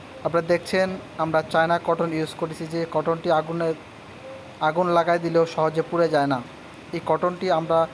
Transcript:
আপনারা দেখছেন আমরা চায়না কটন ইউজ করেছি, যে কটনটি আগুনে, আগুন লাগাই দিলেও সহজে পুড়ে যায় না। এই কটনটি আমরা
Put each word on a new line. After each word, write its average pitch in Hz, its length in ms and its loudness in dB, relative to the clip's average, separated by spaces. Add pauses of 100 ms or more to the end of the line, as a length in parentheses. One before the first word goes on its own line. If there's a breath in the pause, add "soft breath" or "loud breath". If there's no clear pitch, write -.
(240)
আপনারা 165 280 0
দেখছেন 185 360 2 (360)
আমরা 160 160 2 (120)
চায়না 170 260 4 (100)
কটন 170 300 2
ইউজ 156 220 -2
করেছি, 160 240 -6 (100)
যে 170 60 0 (160)
কটনটি 165 340 0 (100)
আগুনে, 165 280 -2 (960)
আগুন 160 260 2 (100)
লাগাই 170 280 4
দিলেও 165 280 4
সহজে 160 360 2
পুড়ে 170 260 2
যায় 139 180 4
না। 127 60 -2 (540)
এই 170 160 -4
কটনটি 175 420 0
আমরা 165 280 2 (140)